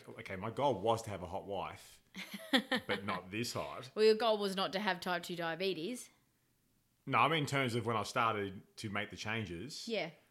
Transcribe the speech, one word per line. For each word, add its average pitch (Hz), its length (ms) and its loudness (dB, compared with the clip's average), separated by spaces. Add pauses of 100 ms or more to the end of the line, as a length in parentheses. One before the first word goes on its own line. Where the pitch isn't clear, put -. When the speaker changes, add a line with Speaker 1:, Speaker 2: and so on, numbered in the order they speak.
(200)
Speaker 1:
okay, 107 160 -8
my 98 160 -4
goal 127 280 2
was 110 240 4
to - 60 -8
have 92 140 -6
a - 20 -6
hot 92 220 -6
wife, 92 500 -6 (400)
Speaker 2:
<laughs> - 140 -16 (360)
Speaker 1:
but 98 160 -2
not 92 280 -4
this 117 220 -2
hot. 90 420 -6
Speaker 2:
Well, 214 100 6
your 220 80 10
goal 220 240 4
was 202 180 -2
not 185 180 0
to 185 60 -2
have 185 200 2
type 175 240 -2
two 180 120 -6
diabetes. 170 720 -2 (1000)
Speaker 1:
No, 131 100 2
I 120 100 8
mean 160 120 4
in 143 80 2
terms 135 260 2
of 113 140 0
when 117 100 2
I 104 60 2
started 104 580 2 (160)
to 110 140 -6
make 104 180 -2
the 90 80 -12
changes, 107 720 -4
Speaker 2:
Yeah. 196 220 -2 (220)